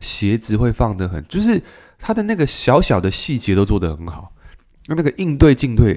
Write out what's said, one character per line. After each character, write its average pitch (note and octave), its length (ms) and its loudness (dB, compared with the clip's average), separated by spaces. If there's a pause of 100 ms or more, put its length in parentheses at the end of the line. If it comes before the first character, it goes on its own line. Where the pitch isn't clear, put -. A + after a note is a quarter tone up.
鞋 G#2 360 -2
子 G#2+ 200 -2
会 A#2 160 2
放 A2 240 0
得 F#2 120 -4
很， D#2+ 200 -8
就 - 120 -4
是 A3 220 2 (380)
他 - 120 -6
的 G#3+ 120 -2
那 G#3+ 100 -2
个 E3 100 0
小 C#3 380 2
小 G2+ 180 0
的 F#2+ 80 0
细 B2 300 -4
节 G2 160 0
都 G2 100 4
做 G#2 140 0
得 E2 180 -4
很 E2+ 120 -14
好。 D#2+ 220 -14 (580)
那， D#3+ 80 0
那 E3 80 2
个 D3 140 0
应 D#3+ 200 -2
对 D3 160 8
进 B2 220 -4
退， G#2+ 200 4